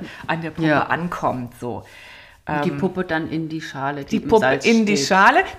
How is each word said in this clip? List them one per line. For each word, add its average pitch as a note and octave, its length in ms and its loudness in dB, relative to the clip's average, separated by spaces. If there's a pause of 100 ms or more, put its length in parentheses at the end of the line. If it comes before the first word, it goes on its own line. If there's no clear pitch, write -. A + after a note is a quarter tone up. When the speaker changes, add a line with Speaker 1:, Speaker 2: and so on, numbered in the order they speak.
(280)
Speaker 1:
an E3 140 -4
der D#3+ 100 -8
Puppe D#3+ 160 -2
Speaker 2:
Ja. D3 200 2
Speaker 1:
ankommt, B2+ 720 -4
so. A2+ 240 -10 (640)
Speaker 2:
Und D3 180 -2
die C#3+ 60 0
Speaker 1:
Ähm, C#3+ 80 -6
Speaker 2:
Puppe F#3 240 -2
dann D#3+ 260 -4
in D#3+ 200 -6
die D#3+ 120 -8
Schale, C#3 420 -8
die G#3+ 140 -2
Speaker 1:
die G#3+ 60 -4
Speaker 2:
im C4 40 -8
Speaker 1:
Puppe A3+ 140 6
Speaker 2:
Salz C3+ 240 2
Speaker 1:
in A3+ 220 4
die G#3 100 2
Speaker 2:
steht. - 120 0
Speaker 1:
Schale, G#3+ 300 6 (200)